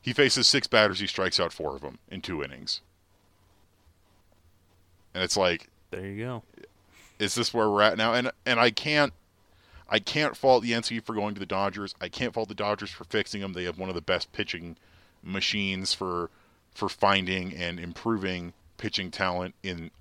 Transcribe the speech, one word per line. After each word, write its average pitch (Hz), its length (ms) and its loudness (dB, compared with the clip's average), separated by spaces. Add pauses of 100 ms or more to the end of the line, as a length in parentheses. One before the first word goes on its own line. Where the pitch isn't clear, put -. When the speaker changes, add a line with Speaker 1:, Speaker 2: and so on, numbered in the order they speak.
Speaker 1:
He 123 120 -4
faces 131 340 6
six 131 200 4
batters. 104 340 6
He 98 60 -2
strikes 95 340 0
out 85 100 0
four 73 240 -6
of 67 60 -12
them 71 180 -12 (100)
in 92 120 -10
two 82 220 -6
innings. 67 360 -8 (2250)
And 92 100 -2
it's 90 140 0
like, 90 320 2 (220)
Speaker 2:
There 95 140 -8
you 101 180 -8
go. 123 200 -8 (760)
Speaker 1:
is 101 180 -2
this 120 180 -2
where 110 160 4
we're 101 120 4
at 104 160 6
now? 113 160 2
And, 123 180 0 (140)
and 120 140 2
I 120 120 8
can't, 147 420 2 (760)
I 110 100 4
can't 151 380 -2
fault 127 280 6
Yancey 117 340 -2
for 113 160 -8
going 104 180 -2
to 98 60 -10
the 95 60 -4
Dodgers. 98 540 -2
I 90 100 -6
can't 123 240 -4
fault 110 140 -4
the 101 80 -12
Dodgers 104 360 -2
for - 140 -16
fixing 104 360 -2
him. 98 120 -6
They 90 100 -6
have 87 160 -4
one 92 100 -4
of 90 60 -4
the 82 60 -4
best 90 300 -2
pitching 85 460 -8 (460)
machines 95 680 -2
for, 87 360 -4 (440)
for 101 160 -4
finding 92 680 0
and 87 240 -6
improving 92 720 -4 (240)
pitching 95 340 -6
talent 90 520 -2
in 85 380 -8